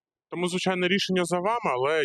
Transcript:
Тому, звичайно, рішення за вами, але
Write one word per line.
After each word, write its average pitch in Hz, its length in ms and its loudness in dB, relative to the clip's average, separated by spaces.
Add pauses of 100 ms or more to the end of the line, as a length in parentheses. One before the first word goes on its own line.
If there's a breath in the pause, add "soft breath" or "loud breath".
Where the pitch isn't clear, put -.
(300)
Тому, 175 180 -2
звичайно, 185 400 0
рішення 185 360 0
за 175 160 0
вами, 214 360 0
але 147 280 2